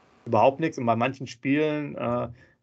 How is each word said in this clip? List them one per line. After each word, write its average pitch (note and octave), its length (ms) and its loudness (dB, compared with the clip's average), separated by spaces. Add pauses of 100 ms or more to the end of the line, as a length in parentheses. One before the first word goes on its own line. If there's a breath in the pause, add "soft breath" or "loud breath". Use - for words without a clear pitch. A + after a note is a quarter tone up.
(260)
überhaupt A#2 360 4
nichts. D#3+ 160 -2
Und B2+ 80 -4
bei A2+ 100 4
manchen B2+ 320 -2
Spielen, D3+ 680 -2
äh, B2 340 -4 (340 soft breath)